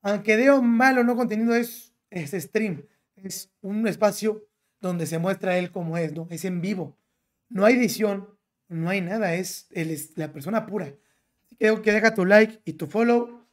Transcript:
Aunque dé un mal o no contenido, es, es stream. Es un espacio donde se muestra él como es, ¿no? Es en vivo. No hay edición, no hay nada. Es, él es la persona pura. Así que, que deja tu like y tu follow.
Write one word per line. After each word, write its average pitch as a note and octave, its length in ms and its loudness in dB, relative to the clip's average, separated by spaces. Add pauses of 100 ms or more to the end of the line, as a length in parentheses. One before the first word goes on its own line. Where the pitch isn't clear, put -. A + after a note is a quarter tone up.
Aunque G#3 340 0
dé C4+ 140 6
un B3 180 4
mal B3+ 300 4
o A#3+ 40 4
no A#3+ 120 2
contenido, A3+ 400 0
es, - 400 -4 (160)
es D#3+ 200 -8
stream. F#3+ 520 -4 (320)
Es - 360 -16 (100)
un G#3+ 260 -4
espacio G#3 580 -2 (360)
donde F3 260 -4
se E3 100 -6
muestra F3+ 400 -2
él F3+ 140 -4
como E3+ 260 -6
es, D#3+ 160 -4
¿no? E3 160 -10
Es E3 160 -12
en F3+ 160 -4
vivo. F3+ 360 -6 (520)
No G3 160 0
hay B3 100 6
edición, G3+ 540 -2 (380)
no E3 220 -4
hay G3 120 -2
nada. F#3 320 -4
Es, F#3 380 -8
él D#3+ 180 -6
es D3+ 260 -10
la D3+ 180 -8
persona G3 340 -6
pura. F#3+ 200 -8
Así - 680 -20
que, G#3+ 240 2
que A3 120 6
deja A3 200 4
tu G3 120 2
like G#3+ 400 6
y D#3 80 -10
tu - 120 -8
follow. A#3 680 0